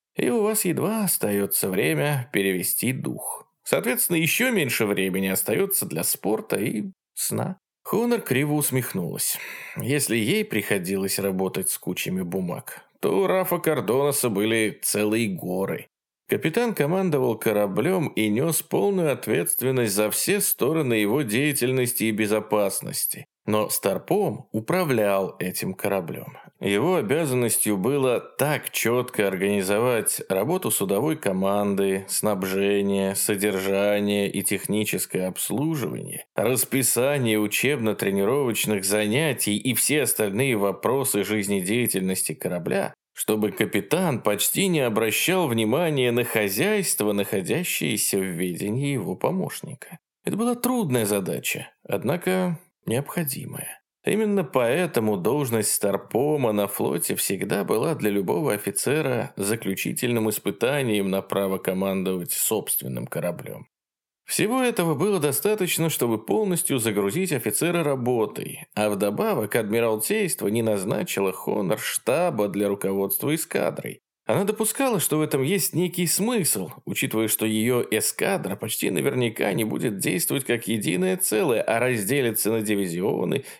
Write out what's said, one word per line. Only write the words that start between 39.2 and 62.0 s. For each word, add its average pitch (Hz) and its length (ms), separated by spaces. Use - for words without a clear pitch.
и 123 180
все 143 280
остальные 113 540
вопросы 104 640
жизнедеятельности 98 1120
корабля, 90 600
чтобы - 340
капитан 120 720
почти 107 480
не 160 120
обращал 120 680
внимания 123 640
на 120 100
хозяйство, 113 920
находящееся 101 1040
в 95 60
ведении 95 680
его 120 240
помощника. - 840
Это 180 100
была 233 180
трудная 214 520
задача, 98 640
однако 180 800
необходимая. - 960
Именно 202 400
поэтому 123 720
должность 117 560
старпома 120 800
на 101 160
флоте 123 480
всегда 98 480
была 147 300
для 107 160
любого 107 420
офицера 120 840
заключительным 110 920
испытанием 107 800
на 95 140
право 95 340
командовать 92 760